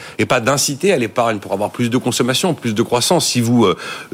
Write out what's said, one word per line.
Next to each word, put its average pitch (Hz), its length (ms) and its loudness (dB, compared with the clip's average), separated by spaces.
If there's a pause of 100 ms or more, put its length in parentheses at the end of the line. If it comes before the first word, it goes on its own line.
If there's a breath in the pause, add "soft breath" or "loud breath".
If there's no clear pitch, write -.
(180 loud breath)
et 113 60 0
pas 131 160 2
d'inciter 139 520 0
à 156 60 2
l'épargne 117 400 0
pour 90 140 -10
avoir 98 180 -2
plus 123 180 -2
de 117 80 0
consommation, 131 580 0
plus 117 200 -4
de 113 80 2
croissance. 123 440 2
Si 123 160 0
vous, 117 240 4
euh, 87 100 2 (380 loud breath)